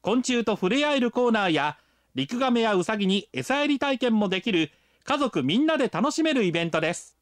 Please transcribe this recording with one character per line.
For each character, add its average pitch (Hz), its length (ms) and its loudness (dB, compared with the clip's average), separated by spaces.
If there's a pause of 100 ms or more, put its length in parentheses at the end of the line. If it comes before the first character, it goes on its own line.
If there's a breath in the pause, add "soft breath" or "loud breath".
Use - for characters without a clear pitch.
昆 220 160 0
虫 240 260 0
と 214 100 0
触 185 160 -2
れ 285 140 2
合 294 100 0
え 277 40 0
る 240 140 0
コ 247 160 2
ー - 20 2
ナ 214 140 2
ー 170 80 0
や、 147 260 0 (380 soft breath)
リ 135 100 -2
ク 240 140 -6
ガ 262 100 2
メ 233 120 2
や 214 120 2
ウ 180 80 2
サ 214 140 -2
ギ 202 100 0
に 190 260 0
餌 - 280 -2
や 294 80 0
り 285 100 0
体 277 220 -2
験 233 180 2
も 208 100 0
で 185 120 -2
き 233 100 -4
る、 165 220 0 (320 soft breath)
家 277 140 -2
族 180 260 -2
み 151 120 0
ん 302 100 4
な 320 120 2
で 240 80 0
楽 208 240 -2
し 320 140 -2
め 311 100 2
る 247 80 2
イ 180 80 2
ベ 170 140 -2
ン 165 80 -4
ト 160 80 0
で 165 140 -2
す。 - 280 -16